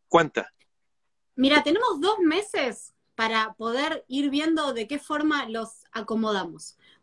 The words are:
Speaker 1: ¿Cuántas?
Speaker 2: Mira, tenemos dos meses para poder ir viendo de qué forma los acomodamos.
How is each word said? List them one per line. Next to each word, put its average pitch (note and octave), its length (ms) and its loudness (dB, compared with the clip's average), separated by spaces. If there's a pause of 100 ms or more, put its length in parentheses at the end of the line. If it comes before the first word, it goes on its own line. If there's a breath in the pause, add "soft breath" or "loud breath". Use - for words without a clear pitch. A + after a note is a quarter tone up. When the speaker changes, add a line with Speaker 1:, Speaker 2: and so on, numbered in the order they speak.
Speaker 1:
¿Cuántas? D#3 380 4 (880)
Speaker 2:
Mira, C#4 280 4
tenemos F4+ 380 2
dos G4+ 200 2
meses D#4+ 760 -2 (220)
para A3 380 0
poder C4+ 540 -4
ir C#4 220 0
viendo D4+ 420 0
de A3+ 140 -6
qué C#4+ 120 -4
forma D4 500 -2
los A3 440 -10
acomodamos. G#3+ 840 -4 (240 soft breath)